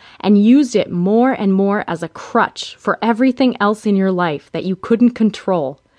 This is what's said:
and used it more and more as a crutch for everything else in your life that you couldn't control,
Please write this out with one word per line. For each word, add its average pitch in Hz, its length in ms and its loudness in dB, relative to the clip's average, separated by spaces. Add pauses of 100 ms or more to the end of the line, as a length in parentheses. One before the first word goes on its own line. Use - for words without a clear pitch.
(200)
and 202 240 4
used 247 320 4
it - 160 0
more 208 400 2
and 196 220 0
more 196 340 0
as 170 160 -6
a 165 60 -8
crutch - 680 -4
for - 260 -4
everything 240 580 0
else 208 260 -2
in 208 100 0
your 190 160 0
life 175 400 -4
that - 140 -6
you 185 100 -4
couldn't 233 360 2
control, 185 680 -4 (200)